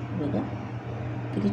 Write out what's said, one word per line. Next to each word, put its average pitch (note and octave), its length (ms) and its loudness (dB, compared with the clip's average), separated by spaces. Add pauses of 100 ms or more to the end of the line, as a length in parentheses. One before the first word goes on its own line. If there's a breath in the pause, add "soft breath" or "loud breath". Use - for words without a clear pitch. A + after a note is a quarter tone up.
(260)
बघा, - 160 4 (960)
किती G3+ 180 4